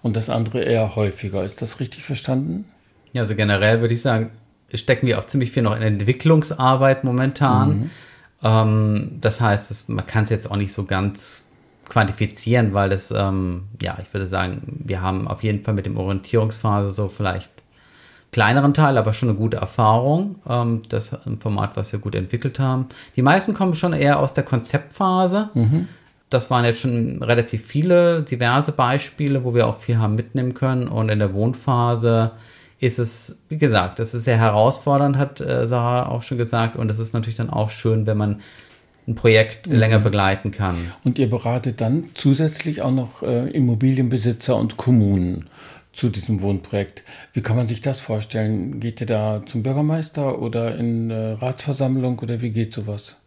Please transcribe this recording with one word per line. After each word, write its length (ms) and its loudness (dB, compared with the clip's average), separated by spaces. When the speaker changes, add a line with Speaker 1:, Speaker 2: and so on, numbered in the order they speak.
Speaker 1:
und 140 -2
das 140 -4
andere 320 -2
eher 320 0
häufiger. 480 -4
Ist 200 -8
das 180 -10
richtig 240 -10
verstanden? 600 -4
Speaker 2:
Ja, 100 -2
also 120 -2
generell 460 4
würde 140 2
ich 80 -2
sagen, 280 0
stecken 360 0
wir 100 0
auch 60 -8
ziemlich 260 -2
viel 140 0
noch 100 2
in 80 -4
Entwicklungsarbeit 1200 2
momentan. 680 2
Speaker 1:
Mhm. 220 0
Speaker 2:
Ähm, 760 2
das 200 0
heißt, 320 0
es, 160 -10
man 180 -4
kann's 240 0
jetzt 180 -2
auch 80 -4
nicht 160 -2
so 120 -6
ganz 580 -4
quantifizieren, 800 0
weil 160 2
das, 220 -2
ähm, 540 -2
ja, 200 -6
ich 120 -16
würde 120 -4
sagen, 360 -4
wir 200 -6
haben 260 -4
auf 140 -6
jeden 200 -2
Fall 120 -2
mit 100 -2
dem 140 -4
Orientierungsphase 920 0
so 180 -4
vielleicht 420 -4
kleineren 400 4
Teil, 240 4
aber 160 2
schon 160 0
eine 80 2
gute 220 0
Erfahrung. 800 2
Ähm, 400 0
das 200 -4
ist 180 -12
ein 120 -6
Format, 380 -2
was 160 -6
wir 60 -6
gut 160 -6
entwickelt 440 -4
haben. 280 0
Die 80 0
meisten 300 4
kommen 220 0
schon 180 0
eher 280 4
aus 120 0
der 120 -2
Konzeptphase. 1080 0
Speaker 1:
Mhm. 360 2
Speaker 2:
Das 200 0
waren 140 2
jetzt 160 2
schon 420 -2
relativ 440 0
viele, 560 4
diverse 500 0
Beispiele, 720 0
wo 100 -2
wir 140 4
auch 120 -4
viel 180 0
haben 160 2
mitnehmen 400 -2
können. 340 0
Und 220 -2
in 80 2
der 160 0
Wohnphase 960 2
ist 180 0
es, 400 -6
wie 80 -6
gesagt, 400 2
das 160 -6
ist 100 -6
sehr 140 4
herausfordernd, 800 4
hat, 240 -4
äh, 240 0
Sarah 420 0
auch 140 -4
schon 160 -6
gesagt. 380 -2
Und 140 -2
es 80 -4
ist 140 -6
natürlich 240 -2
dann 140 -4
auch 180 -2
schön, 380 0
wenn 100 0
man 240 -2
ein 80 -2
Projekt 500 4
Speaker 1:
Mhm. 80 0
Speaker 2:
länger 240 6
begleiten 540 2
kann. 240 -2
Speaker 1:
Und 160 0
ihr 100 2
beratet 520 -2
dann 240 0
zusätzlich 680 0
auch 100 0
noch, 320 -2
äh, 260 0
Immobilienbesitzer 1080 2
und 200 -2
Kommunen 720 2
zu 160 -2
diesem 320 -2
Wohnprojekt. 600 -4
Wie 100 -2
kann 140 0
man 100 0
sich 140 -4
das 200 -4
vorstellen? 800 -4
Geht 220 -8
ihr 80 -6
da 360 -2
zum 200 -4
Bürgermeister 760 -2
oder 360 -4
in, 340 -2
äh, 220 -4
Ratsversammlung 880 -2
oder 200 -4
wie 100 -4
geht 220 -2
sowas? 440 -10